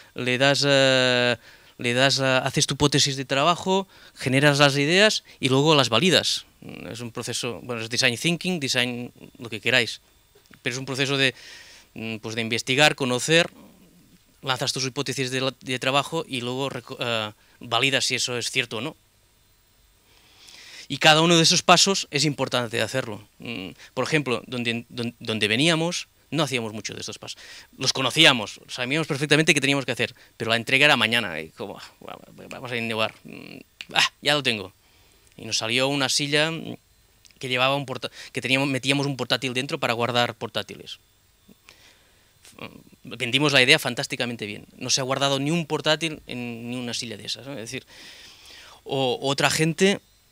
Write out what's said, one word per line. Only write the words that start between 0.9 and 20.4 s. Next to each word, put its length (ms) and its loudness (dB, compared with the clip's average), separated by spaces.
le 160 -2
das, 260 4
eh, 60 0
haces 420 0
tu 80 -2
hipótesis 420 2
de 100 -8
trabajo, 640 0
generas 440 4
las 200 6
ideas 440 4
y 120 0
luego 240 6
las 160 4
validas. 560 2
Mm, 260 -14
es 120 -12
un 100 -10
proceso, 520 -6
bueno, 200 -8
es 80 -10
design 260 2
thinking, 420 0
design 540 -2
lo 120 -12
que 100 -8
queráis, 400 2
pero 100 -4
es 60 -6
un 80 -10
proceso 320 -2
de, 160 2
mm, 260 -8
pues 160 -10
de 60 -6
investigar, 540 2
conocer, 560 0
lanzas 300 -2
tus 140 -4
hipótesis 440 -6
de 120 -4
la, 180 -4
de 180 -6
trabajo 480 -2
y 140 -8
luego 300 -4
reco-, 280 -12
eh, 320 -4
validas 460 0
si 80 -2
eso 240 -2
es 120 -6
cierto 280 -4
o 20 -6
no. 160 -8